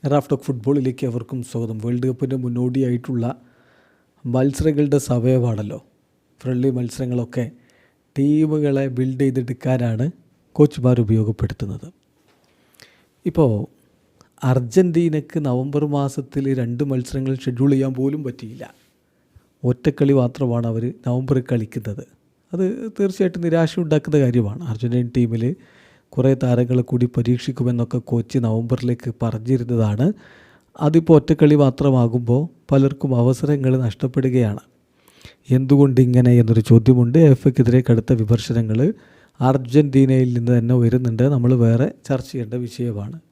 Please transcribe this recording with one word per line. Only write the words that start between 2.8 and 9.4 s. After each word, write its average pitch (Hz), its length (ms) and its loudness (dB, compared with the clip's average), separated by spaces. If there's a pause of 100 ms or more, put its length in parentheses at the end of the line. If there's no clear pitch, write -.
മത്സരങ്ങളുടെ 143 720 0
സമയമാണല്ലോ. 120 840 -2 (580)
ഫ്രണ്ട്ലി 127 280 -2
മത്സരങ്ങളൊക്കെ 123 800 -6 (680)
ടീമുകളെ 147 680 0
ബിൽഡ് 131 320 -4
ചെയ്തെടുക്കാനാണ് 127 920 -2 (420)